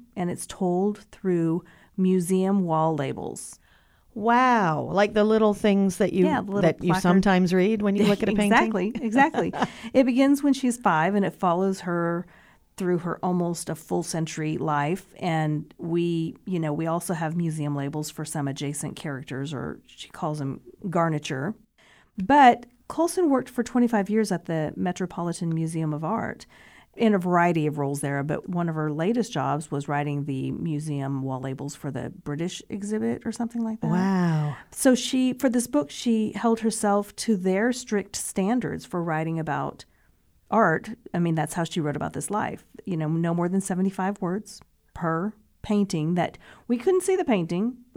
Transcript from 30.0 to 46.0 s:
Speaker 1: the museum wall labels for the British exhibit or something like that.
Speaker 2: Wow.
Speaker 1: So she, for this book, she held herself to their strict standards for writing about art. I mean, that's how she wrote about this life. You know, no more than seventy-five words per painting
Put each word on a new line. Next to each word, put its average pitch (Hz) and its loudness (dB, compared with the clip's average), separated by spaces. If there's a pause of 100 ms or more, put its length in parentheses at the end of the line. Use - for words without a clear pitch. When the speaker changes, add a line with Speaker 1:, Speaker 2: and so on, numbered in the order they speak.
Speaker 1:
the 135 -4
museum 147 -4
wall 131 -6
labels 135 -8
for 139 -8
the 127 -8 (140)
British 156 -6
exhibit 214 -4
or 226 -4
something 233 -6
like 220 -6
that. 160 -2
Speaker 2:
Wow. 175 2 (140)
Speaker 1:
So 254 4
she, 254 0
for 269 0
this 240 0
book, 294 0
she 220 0
held 226 2
herself 208 0
to 220 2
their 190 2
strict 208 -4
standards 196 -2
for 175 -4
writing 160 -2
about 143 -6 (640)
art. 202 2 (240)
I 170 -2
mean, 170 0
that's 156 -2
how 170 -2
she 165 -4
wrote 147 -2
about 143 -6
this 156 -8
life. - -6 (200)
You 185 -4
know, 156 -2
no 165 0
more 170 0
than 190 0
seventy-five 190 -2
words 190 -6 (360)
per 170 -2 (300)
painting 180 0